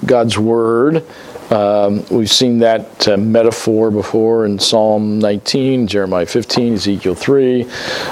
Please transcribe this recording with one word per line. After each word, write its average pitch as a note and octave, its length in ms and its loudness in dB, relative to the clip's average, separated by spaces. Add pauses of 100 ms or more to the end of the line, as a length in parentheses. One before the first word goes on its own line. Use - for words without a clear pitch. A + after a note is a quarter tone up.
God's A#2 320 2
word. A#2 680 2 (460)
Um, G#2 600 2
we've A2 180 0
seen A#2+ 300 2
that, A2+ 480 0
uh, G2+ 100 2
metaphor A2 720 2
before A2 560 0
in G2+ 140 -2
Psalm G#2+ 580 0
nineteen, A#2 680 0
Jeremiah F#2 400 -2
fifteen, A#2+ 460 -2
Ezekiel F#2+ 420 -2
three, B2+ 520 0 (440)